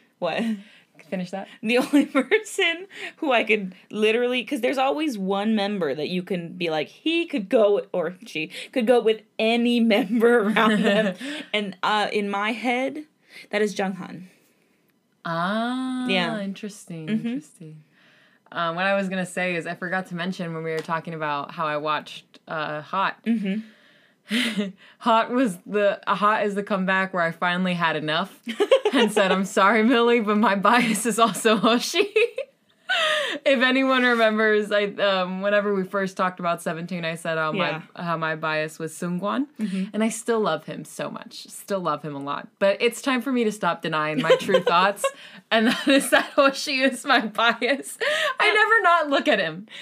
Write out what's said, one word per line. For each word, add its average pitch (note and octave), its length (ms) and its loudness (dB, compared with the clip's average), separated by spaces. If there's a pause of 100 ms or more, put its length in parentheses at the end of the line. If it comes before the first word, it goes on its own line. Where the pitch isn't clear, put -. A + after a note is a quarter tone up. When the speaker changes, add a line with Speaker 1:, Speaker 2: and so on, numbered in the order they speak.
(200)
Speaker 1:
what? F3 240 -4 (680)
Speaker 2:
Finish F3+ 220 -6
that? G3 160 -10 (140)
Speaker 1:
The A3+ 160 0
only C#4 280 4
<laughs> C#4 160 0
person F4+ 680 -2 (300)
who D4+ 140 -2
I A3+ 120 4
could G#3 320 -2 (160)
literally, A#3+ 520 2
'cause C4 180 -6
there's C4 160 0
always C#4 400 0
one G3 380 0
member G3 400 -2
that D3 140 -4
you F3+ 140 -2
can F3 300 -6
be F3 160 -4
like, D#3 180 -2
he E4 380 -2
could A3 240 -6
go, G#3 440 4
or F3+ 220 -4 (100)
she D#3 260 -8 (200)
could A#3 160 0
go A#3+ 140 6
with A3 200 2 (180)
any A#3+ 400 2
<laughs> A3+ 160 4
member A#3 440 4 (100)
around G#3+ 340 4
them. G#3 320 2 (180)
Speaker 2:
<laughs> - 200 -8
Speaker 1:
And, G#3 300 -4
uh, G#3 280 0
in G3+ 180 -2
my G3+ 220 -2
head, B3+ 540 -4 (460)
that G#3 100 0
is G#3 160 -2
Jung G3 160 -2
Han. F3+ 360 -14 (960)
Speaker 2:
Ah, A#3+ 840 -2
Speaker 1:
Yeah. F#3+ 340 0
Speaker 2:
interesting, F#3+ 640 -10
Speaker 1:
Mm-hmm. A3 200 -2
Speaker 2:
interesting. D#3+ 560 -10 (680)
Um, E3 240 -4
what F#3 100 -2
I G3 100 2
was G3 140 -2
gonna F#3 160 -4
say F3+ 300 -4
is E3 100 -4
I E3+ 100 -8
forgot F#3 320 -4
to F3+ 80 -10
mention F3 380 -6
when D#3+ 100 -6
we D#3+ 80 -4
were D#3+ 80 -4
talking E3 340 -6
about D3+ 380 -4
how E3 160 -6
I D3+ 100 -2
watched, - 680 -6
uh, D3+ 340 -6
Hot. F#3 440 -4
Speaker 1:
Mm-hmm. G#3 340 -2 (680)
Speaker 2:
<laughs> G#3+ 720 -4
Hot A3+ 320 2
was A#3+ 340 0
the, G3+ 340 0 (100)
uh, G3+ 60 2
Hot G#3 300 2
is G3+ 100 -2
the G3+ 80 -2
comeback F#3+ 500 0
where F3 100 0
I E3 80 0
finally F3+ 420 0
had E3+ 240 0
enough D#3 420 -2 (280)
Speaker 1:
<laughs> C5 260 4
Speaker 2:
and A3 180 4
said, G3 220 2
"I'm F#3+ 100 2
sorry, G#3 400 4
Millie, A#3 380 4
but G#3 160 0
my G#3 180 4
bias A3+ 500 4
is A3 140 0
also A3 380 4
<laughs> G3 100 2
Hoshi." B3 400 2 (1400)
If C4+ 200 4
anyone C4 400 2
remembers, A3 680 2
I, G#3 140 2
um, F#3+ 560 -2
whenever G3+ 320 0
we F#3+ 100 0
first F#3+ 320 -4
talked F#3 240 -2
about E3+ 220 -2
Seventeen, E3+ 420 -6
I E3 120 -4
said E3 240 -4
how D#3 120 -2
Speaker 1:
Yeah. D#3+ 300 -2 (140)
Speaker 2:
my, F3+ 80 -12
how E3+ 140 -4
my D#3+ 180 -4
bias D#3 440 -4
was D#3+ 140 -8
Seungkwan, G3+ 540 -4 (120)
Speaker 1:
Mm-hmm. F#3+ 340 -4
Speaker 2:
and G#3+ 100 -2
I A3+ 60 0
still A3+ 300 -2
love D#3+ 260 -2
him D3+ 200 -12
so - 240 -10
much, - 380 -16
still - 340 -8
love D3+ 220 -4
him D3 120 -10
a C#3 80 -10
lot. C#3+ 240 -8 (120)
But G3 220 4
it's A#3 200 0
time B3+ 200 -2
for C4+ 120 -6
me A#3+ 100 2
to G#3+ 80 0
stop F3 300 -2
denying D#3 400 -2
my B4+ 180 4
true - 200 2
Speaker 1:
<laughs> - 120 0
Speaker 2:
thoughts, D4+ 320 4 (480)
and A3 160 4
that - 200 0
is C#4 240 4
that - 240 4
Hoshi C#4 460 2
is B3+ 220 0
my C4 220 2
bias. A#3 720 -2 (420)
I G#4 80 2
Speaker 1:
And F#4 80 2
Speaker 2:
never G#4+ 280 4
not E4+ 260 4
look C4+ 180 0
at A#3 120 4
him. E3 280 -6 (140)